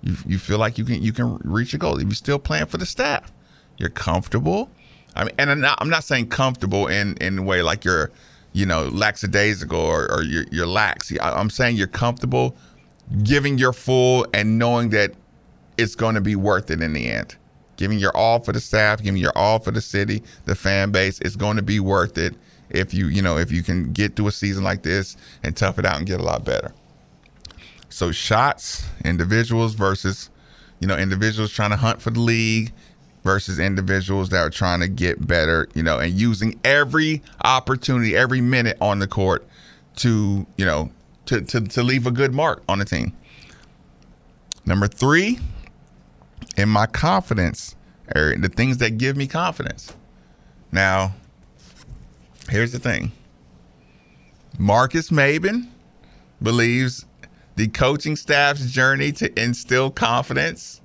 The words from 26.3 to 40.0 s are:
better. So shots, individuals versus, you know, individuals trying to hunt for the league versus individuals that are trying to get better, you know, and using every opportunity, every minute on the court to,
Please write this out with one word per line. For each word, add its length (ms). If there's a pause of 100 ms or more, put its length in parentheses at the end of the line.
better. 280 (1160)
So 220
shots, 760 (200)
individuals 680
versus, 540 (520)
you 80
know, 80
individuals 560
trying 180
to 60
hunt 260
for 80
the 80
league 540 (500)
versus 380
individuals 720
that 100
are 100
trying 300
to 80
get 360
better, 500
you 100
know, 160
and 120
using 520
every 580 (220)
opportunity, 720
every 240
minute 400
on 180
the 80
court 400 (500)
to, 480 (120)